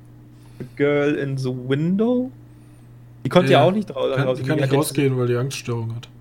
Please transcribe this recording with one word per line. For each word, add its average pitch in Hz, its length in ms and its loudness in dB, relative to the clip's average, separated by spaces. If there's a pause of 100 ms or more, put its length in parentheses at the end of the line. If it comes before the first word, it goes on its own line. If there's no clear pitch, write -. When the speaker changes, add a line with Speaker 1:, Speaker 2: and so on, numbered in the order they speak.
(580)
Speaker 1:
The 127 60 -12 (120)
Girl 143 400 2
in 135 200 -4
the 131 140 -4
Window, 180 800 -2 (920)
die 139 60 -4
konnte 175 240 4
ja, 147 80 8
Speaker 2:
Ja, 151 60 6
Speaker 1:
auch 185 60 4
nicht 208 180 -2
drau-, 131 240 -2
Speaker 2:
kann, 131 140 0
Speaker 1:
raus, 127 100 0
Speaker 2:
die 127 60 -6
kann 151 120 0
Speaker 1:
die 139 60 0
Speaker 2:
nicht 131 80 0
Speaker 1:
hat - 20 -2
jetzt 139 60 4
Speaker 2:
rausgehen, 139 400 0
weil 123 80 0
die 120 100 0
Angststörung 117 580 -6
hat. 117 140 -14 (120)